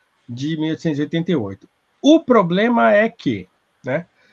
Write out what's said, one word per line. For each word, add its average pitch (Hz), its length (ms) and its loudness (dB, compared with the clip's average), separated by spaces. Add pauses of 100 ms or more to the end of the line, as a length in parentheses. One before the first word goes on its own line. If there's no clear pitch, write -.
(280)
de 139 300 -6
mil 156 140 -4
oitocentos 151 280 -4
e - 20 -4
oitenta 165 300 -4
e 170 40 2
oito. 101 320 -8 (340)
O 311 180 6
problema 226 720 2
é 214 160 4
que, 104 400 -6 (380)
né, 143 200 -4 (280)